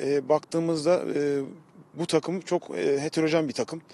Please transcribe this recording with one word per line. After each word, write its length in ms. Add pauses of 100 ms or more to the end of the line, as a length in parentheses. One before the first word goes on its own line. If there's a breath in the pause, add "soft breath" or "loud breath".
e, 240
baktığımızda... 760 (100)
e, 260 (540)
bu 120
takım 340
çok, 300
e, 300
heterojen 480
bir 40
takım. 300 (120)